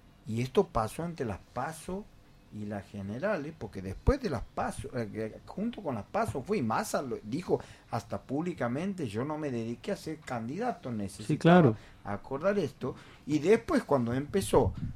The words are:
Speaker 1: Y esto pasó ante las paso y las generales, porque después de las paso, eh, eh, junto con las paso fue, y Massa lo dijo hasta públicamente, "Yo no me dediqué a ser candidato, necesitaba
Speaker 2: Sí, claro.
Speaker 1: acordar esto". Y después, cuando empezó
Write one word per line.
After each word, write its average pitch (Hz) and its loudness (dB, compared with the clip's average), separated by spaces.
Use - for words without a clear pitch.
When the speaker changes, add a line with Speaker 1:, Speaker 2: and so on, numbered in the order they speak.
Speaker 1:
Y 113 -2
esto 190 2
pasó 113 -2
ante 165 -4
las 101 -4
paso 160 -6
y 104 -8
las 104 -6
generales, 139 -4
porque 104 -10
después 240 2
de 208 -2
las 120 -2
paso, - -6
eh, 117 -2
eh, 107 -6
junto 240 -6
con 139 -4
las 101 -6
paso 196 -2
fue, 202 0
y 160 0
Massa 139 0
lo 117 -4
dijo 147 0
hasta 110 -4
públicamente, 156 -2
"Yo 107 -2
no 151 -4
me 151 -4
dediqué 120 -4
a - -4
ser 156 -8
candidato, 139 -6
necesitaba 104 -6
Speaker 2:
Sí, 147 2
claro. 165 10
Speaker 1:
acordar 147 -2
esto". 123 -4
Y 147 2
después, 214 4
cuando 120 2
empezó 143 4